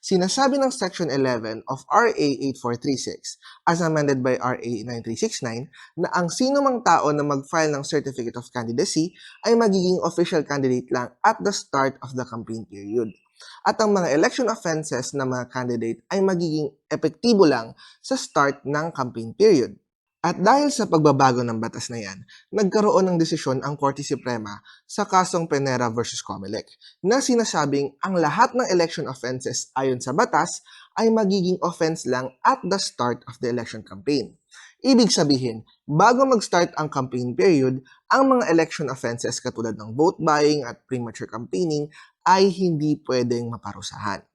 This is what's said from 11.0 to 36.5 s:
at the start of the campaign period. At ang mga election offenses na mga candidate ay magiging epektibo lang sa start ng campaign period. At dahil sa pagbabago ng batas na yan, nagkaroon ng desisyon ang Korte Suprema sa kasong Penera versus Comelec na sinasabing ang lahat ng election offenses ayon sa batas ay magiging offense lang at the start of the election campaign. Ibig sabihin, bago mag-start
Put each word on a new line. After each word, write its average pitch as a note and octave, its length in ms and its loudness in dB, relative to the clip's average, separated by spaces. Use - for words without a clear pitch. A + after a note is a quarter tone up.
at A3 240 2
the G3+ 80 0
start C3+ 480 -2
of C3 160 -10
the B2 80 -4
campaign A2+ 400 -10
period. G2+ 480 -4
At G#3+ 160 0
ang G#3+ 160 2
mga E3 240 2
election A#3 320 2
offenses D#3 640 -4
na C3+ 160 -2
mga B2+ 240 -6
candidate A#2 560 -4
ay G3 160 0
magiging E3+ 480 -2
epektibo F#3+ 560 4
lang B2 320 0
sa C4 160 -4
start C#3+ 480 0
ng D3 240 -2
campaign A#2 480 -8
period. C#3 400 4
At E3+ 240 -2
dahil C#4 320 4
sa G#3 160 -2
pagbabago C3+ 560 4
ng A2+ 160 -4
batas - 320 -8
na A#2 80 -8
yan, G2 240 -14
nagkaroon G3 540 4
ng F3+ 160 0
desisyon D3+ 400 -2
ang C#3+ 160 -6
Korte C#3 240 -2
Suprema A#2 580 -6
sa - 220 -4
kasong F3+ 400 2
Penera C3+ 480 0
versus - 320 -6
Comelec G2 420 -10
na A#3+ 160 2
sinasabing D#3 800 0
ang F#3 160 -2
lahat E3 400 2
ng B3 100 0
election E3+ 400 0
offenses B2+ 680 -8
ayon C3 240 0
sa C3 100 -6
batas F3 540 0
ay A3+ 160 2
magiging F#3+ 480 2
offense E3 480 -2
lang B2+ 240 -4
at B3+ 220 2
the F#3+ 160 -2
start A#2+ 480 -4
of B2 100 -18
the B2+ 80 -4
election A#2 380 -6
campaign. G#2 500 -4
Ibig A#3+ 320 6
sabihin, B2+ 500 0
bago A3+ 400 4
mag-start F#3+ 500 2